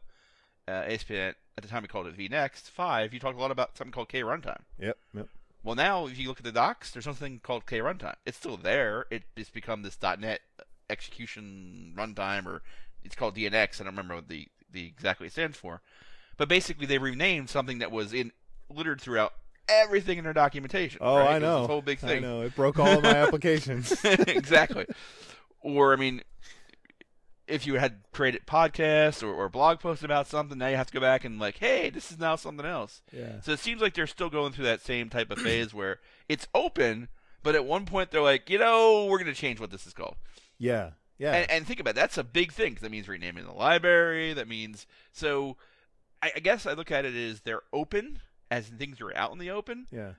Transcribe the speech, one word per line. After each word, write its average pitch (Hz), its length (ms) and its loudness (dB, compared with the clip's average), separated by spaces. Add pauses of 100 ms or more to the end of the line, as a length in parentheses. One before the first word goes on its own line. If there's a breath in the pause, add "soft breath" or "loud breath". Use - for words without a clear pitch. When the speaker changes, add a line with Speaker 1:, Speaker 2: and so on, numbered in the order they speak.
(680)
Speaker 1:
uh, 95 180 -4
A 104 80 -4
S 110 100 -6
P 107 120 -8
dot 98 80 -4
net, 95 120 -6 (220)
at 104 60 -14
the 104 60 -18
time 113 120 -6
we 101 60 -14
called 92 200 -8
it 82 80 -12
V 98 120 -10
next 139 420 -4
five, 123 440 -2
you 123 60 -12
talked 131 180 -6
a 123 40 -4
lot 135 100 -2
about 127 260 -2
something 127 140 -12
called 117 180 -8
K 131 120 -4
Runtime. 123 400 -6 (180)
Speaker 2:
Yep, 104 180 -6 (180)
yep. 107 120 -10 (360)
Speaker 1:
Well, 113 120 -4
now, 170 320 0
if 127 120 -12
you 131 80 -6
look 131 120 -10
at 123 40 -20
the 117 80 -8
docs, 127 400 0
there's 117 140 -12
something 135 360 -10
called 120 240 -6
K 117 140 -2
Runtime. 131 360 -4 (100)
It's - 120 -8
still 113 200 -10
there. 107 520 0
It, - 140 -8 (120)
it's 107 140 -12
become 110 320 -8
this 101 140 -10
dot 92 240 0
net 107 220 -6 (480)
execution 98 1080 -12
runtime, 101 480 -4
or 90 160 -10 (420 soft breath)
it's - 120 -12
called 107 200 -2
D 110 100 -4
N 101 80 -2
X. 107 260 2
I 107 40 -10
don't 95 100 -8
remember 92 220 -8
what 80 120 -12
the, 76 200 -12 (240)
the 90 140 -12
exactly 90 420 -4
it 87 60 -14
stands 156 240 -4
for. 87 240 -12 (560 soft breath)
But 147 120 -2
basically, 170 360 0
they 139 120 2
renamed 135 520 0
something 131 300 -2
that 113 120 -4
was 107 220 -4
in, 120 180 -2 (380)
littered 147 300 -4
throughout 113 340 0 (360)
everything 202 480 4
in 170 60 -8
their 156 100 -4
documentation, 147 680 2
Speaker 2:
Oh, 127 160 6
Speaker 1:
right? 139 100 10
Speaker 2:
I 143 40 8
Speaker 1:
It - 40 6
was 156 60 2
Speaker 2:
know. 156 200 4
Speaker 1:
this 120 60 0
whole 147 140 0
big 139 220 -2
Speaker 2:
I - 40 -6
Speaker 1:
thing. 135 140 0
Speaker 2:
know. 120 200 -4
It 120 140 -4
broke 139 240 4
all 196 180 10
of - 60 4
my 220 120 8
Speaker 1:
<laughs> - 0 -
Speaker 2:
applications. 147 840 2
<laughs> - 40 -12
Speaker 1:
Exactly. 180 800 4 (760 loud breath)
Or, 143 320 6
I - 20 8
mean, 131 260 -2 (1300 loud breath)
if 143 200 -4
you 135 80 0
had 123 260 0 (100)
created 127 360 0
podcasts 156 760 4
or, 110 100 -4
or 95 160 -2
blog 151 300 4
posts 160 240 -4
about 143 240 0
something, 147 300 -4
now 127 100 0
you 135 80 2
have 131 120 0
to - 60 -16
go 131 60 -2
back 131 240 4
and, 113 160 -10
like, 104 200 -2
"Hey, - 300 0
this - 220 -12
is 165 80 -16
now 160 160 0
something 147 300 -10
else." 147 360 -8 (100)
Speaker 2:
Yeah. 117 300 -12
Speaker 1:
So 151 100 -4
it 151 80 0
seems 226 220 -4
like 208 120 2
they're 160 140 -2
still 170 220 -4
going 147 240 -2
through 135 120 -4
that 113 160 2
same 120 280 -4
type 117 200 -2
of 101 100 -6
phase 117 340 0
<clears throat> - 0 -
where 95 260 -4 (280 soft breath)
it's 151 260 -4
open, 123 560 2 (340)
but 151 120 2
at 143 100 2
one 180 200 -2
point 185 260 -2
they're 156 100 2
like, 139 280 4
"You 190 100 2
know, 226 460 8
we're 196 140 4
gonna 165 140 -4
change 123 260 -4
what 107 120 -8
this 98 140 -14
is 85 80 -20
called." - 220 -10 (420 soft breath)
Speaker 2:
Yeah. 113 340 -2 (260)
Yeah. 147 180 -2
Speaker 1:
And, 175 160 2
and 160 160 0
think 247 120 -8
about 123 120 -2
it, 104 40 -2
that's 135 220 2
a 202 60 -4
big 165 300 0
thing, 175 220 -2
'cause - 60 -12
that 110 100 -10
means 107 160 -10
renaming 87 380 -10
the 87 80 -16
library. 165 800 4
That 127 140 -6
means, 110 400 -10 (240 soft breath)
so 139 460 -2 (640 soft breath)
I, 160 160 0
I - 20 -4
guess 190 260 2
I 147 80 -2
look 160 180 -6
at 139 140 2
it 127 100 -4
as 113 260 -6
they're 113 200 -6 (120)
open, 208 460 -4 (300)
as 117 200 -4
in 113 80 -20
things 139 240 -10
are 104 160 -8
out 104 160 -2
in - 40 -12
the 175 140 -8
open. 240 400 -10
Speaker 2:
Yeah. 104 280 -10